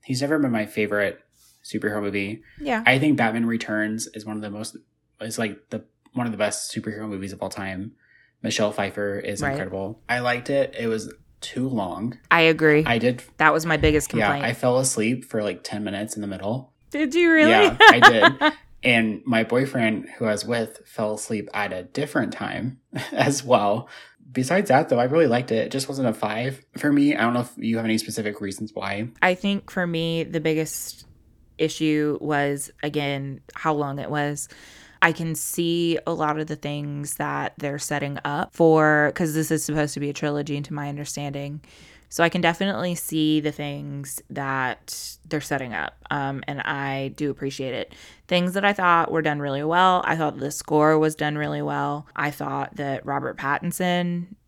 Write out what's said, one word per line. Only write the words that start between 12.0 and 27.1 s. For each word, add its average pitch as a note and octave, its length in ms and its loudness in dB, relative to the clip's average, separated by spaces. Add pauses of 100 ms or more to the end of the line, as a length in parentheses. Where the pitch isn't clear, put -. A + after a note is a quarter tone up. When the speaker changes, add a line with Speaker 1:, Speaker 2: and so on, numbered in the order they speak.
Speaker 2:
I E3+ 80 4
agree. D#3 440 6
Speaker 1:
I A#2+ 140 0
did. B2 240 0 (140)
Speaker 2:
That D#3 160 4
was D#3+ 120 0
my E3 120 0
biggest D3+ 320 2
complaint. C#3+ 340 0
Speaker 1:
Yeah, - 60 -2
I - 60 -2
fell B2+ 260 2
asleep B2+ 440 0
for, A2 200 -4
like, F#2+ 180 -6
ten G#2 220 -8
minutes G2+ 320 -6
in G#2 60 -8
the G#2 40 -6
middle. G2+ 460 -6 (180)
Speaker 2:
Did C#4+ 240 -2
you E4+ 160 4
really? D#4 220 8
Speaker 1:
Yeah, G4+ 280 6
I G4 200 12
Speaker 2:
<laughs> - 400 8
Speaker 1:
did. D4 120 4 (300)
And A2+ 420 2
my A#2 200 2
boyfriend, A#2 640 0 (100)
who A#2 60 -2
I G#2+ 80 2
was G2 120 -2
with, A2+ 400 -2
fell G#2+ 300 -4
asleep G#2 400 -6
at G2+ 180 -4
a F#2 120 -8
different C#3 480 -2
time G2+ 480 -6 (160)
<laughs> - 160 -8
as C3+ 320 2
well. A2+ 440 2 (440)
Besides E3 360 2
that, D#3+ 200 4
though, B2 100 2
I B2 60 4
really D3+ 240 4
liked A#2+ 240 0
it. A2 140 0
It - 40 -8
just C3+ 180 -4
wasn't C3+ 200 -2
a A2+ 60 0
five A#2 500 -4 (120)
for D3 160 2
me. C#3+ 220 6